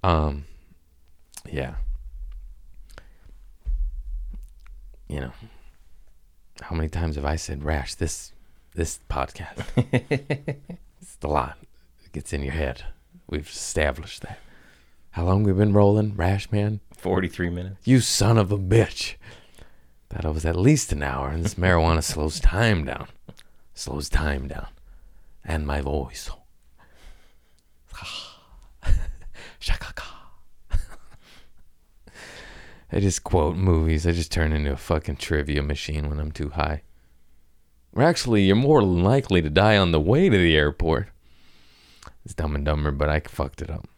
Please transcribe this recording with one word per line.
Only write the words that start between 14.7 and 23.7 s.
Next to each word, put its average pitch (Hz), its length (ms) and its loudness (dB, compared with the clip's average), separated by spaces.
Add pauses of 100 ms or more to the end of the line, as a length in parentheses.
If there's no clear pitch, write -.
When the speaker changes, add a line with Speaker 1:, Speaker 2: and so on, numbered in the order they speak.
Speaker 1:
How 85 140 -4
long 95 180 4
we 101 100 4
been 101 220 4
rolling, 104 420 6
Rash 98 340 0
Man? 104 300 0 (160)
Speaker 2:
Forty-three 90 540 -2
minutes. 90 360 -8
Speaker 1:
You 123 140 6
son 113 380 2
of 98 120 2
a 101 80 0
bitch. 101 560 2 (960)
Thought - 140 -6
it 78 100 0
was 78 120 -4
at 82 100 0
least 131 360 4
an 73 100 -2
hour, 67 260 -4
and 80 160 -4
this - 100 -2
marijuana 82 480 4
Speaker 2:
<laughs> - 0 -
Speaker 1:
slows 76 380 -4
time 98 460 4
down. - 220 -8 (680)